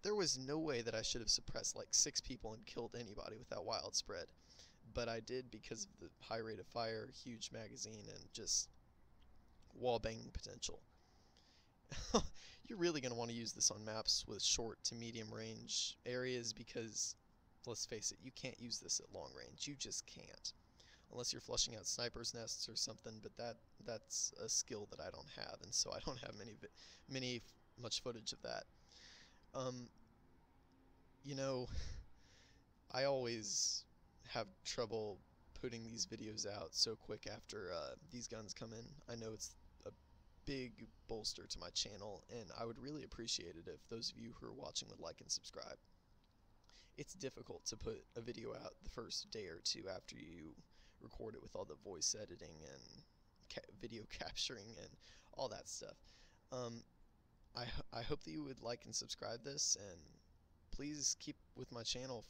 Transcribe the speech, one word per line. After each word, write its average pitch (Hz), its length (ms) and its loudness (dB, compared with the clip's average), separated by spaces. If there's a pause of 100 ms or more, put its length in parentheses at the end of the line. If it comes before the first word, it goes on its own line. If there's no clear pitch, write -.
there 208 120 4
was 139 220 8
no 135 200 2
way 147 240 4
that 113 140 4
I 110 60 6
should - 180 4
have 107 100 2
suppressed, - 460 4
like, - 160 -4
six - 300 8
people 117 320 -2
and 113 120 -10
killed - 320 -2
anybody 104 400 -4
with 123 120 -12
that 104 160 0
wild 98 280 2
spread. 87 340 2 (680)
But 117 160 4
I 113 100 2
did 123 320 -2
because 113 320 -4
of 98 60 -6 (100)
the 85 100 -8 (120)
high 117 180 0
rate 110 200 -2
of - 80 -6
fire, 113 460 0
huge - 380 -4
magazine, 110 560 -6
and 101 240 -8
just - 380 4 (1040)
wall 117 240 6
banging 113 320 -2
potential. - 500 -4 (1300)
<laughs> 214 100 12 (440)
You're 226 100 -4
really 170 240 6
gonna 123 140 2
wanna 117 180 2
use 117 180 0
this - 180 8
on 107 140 2
maps 110 440 4
with 101 140 0
short - 440 6
to 120 100 4
medium 113 380 -2
range 113 720 0
areas 123 480 2
because, - 600 0 (500)
let's 117 200 0
face - 260 2
it, - 120 -10
you 127 80 -6
can't - 280 -4
use 117 200 0
this - 220 2
at - 120 -12
long 76 240 -4
range. 62 300 -6
You 147 80 -2
just 107 300 -2
can't. - 480 -8 (580)
Unless 123 220 0
you're 127 80 -2
flushing 120 340 6
out 101 100 -6
snipers' 120 480 0
nests 117 360 -2
or 110 60 -6
something, 110 460 0
but 104 140 -8
that, 117 200 -2 (300)
that's - 480 0 (100)
a 113 40 -2
skill 104 440 2
that - 100 -8
I 87 80 -2
don't - 260 -10
have, - 280 -4
and - 100 -6
so - 180 4
I - 140 0
don't 127 140 0
have - 180 -4
many 104 240 -8
vi-, - 60 -10 (420)
many 127 280 2
f-, 113 40 -2 (400)
much 117 200 2
footage 117 300 -2
of - 120 -6
that. - 200 -2 (920)
Um, 127 360 0 (1400)
you 139 100 0
know, 135 320 4 (640)
<laughs> - 600 -18
I 127 100 6
always 120 800 4 (460)
have 110 180 2 (160)
trouble 110 560 2 (400)
putting 117 240 0
these 113 220 0
videos 110 420 -2
out 98 240 -2
so - 240 6
quick - 340 -4
after, 101 460 -2
uh, 69 200 0 (160)
these 120 160 -4
guns 110 260 -4
come 113 180 -6
in. 113 140 -6 (260)
I 117 60 -2
know 110 160 -2
it's - 220 -6 (300)
a 107 60 -4 (540)
big 120 420 -2 (200)
bolster 110 380 0
to - 140 -2
my 85 120 -4
channel, 101 600 0
and 110 260 -6
I 117 60 0
would 117 160 -2
really 143 240 -4
appreciate - 540 -2
it - 100 -8
if - 220 -8
those 117 220 -2
of 123 60 -12
you 113 220 -6
who 120 80 -6
are 107 60 -6
watching - 360 -2
would 101 120 -10
like 82 180 -6
and - 100 -14
subscribe. - 460 -2 (1200)
It's - 160 -6
difficult - 520 -6
to - 100 0
put - 300 -2 (100)
a 120 60 -2
video 117 320 -4
out 123 280 -4
the - 80 -4
first - 400 -2
day 107 180 -2
or 85 140 -4
two - 220 2 (100)
after 87 220 -6
you 80 400 -10 (460)
record - 340 -6
it - 80 -10
with - 120 -12
all 95 100 0
the 76 180 -8
voice 90 360 2
editing 82 440 -8
and 67 400 -12 (500)
ca-, - 280 -4
video 113 260 -6
<laughs> - 20 -18
capturing - 680 -2
and - 100 -8 (440)
all 127 160 2
that 92 180 -6
stuff. - 300 -6 (560)
Um, 120 300 -2 (720)
I 123 80 0
h-, 120 60 -2 (240)
I 117 80 2
hope 143 220 2
that 160 80 -6
you 156 120 -2
would 135 180 -6
like 120 240 -2
and 110 100 -6
subscribe 113 480 -2
this, - 340 4 (140)
and 85 80 -8 (720)
please 147 480 4
keep - 160 -4 (200)
with 123 180 -6
my 117 100 -2
channel 123 460 0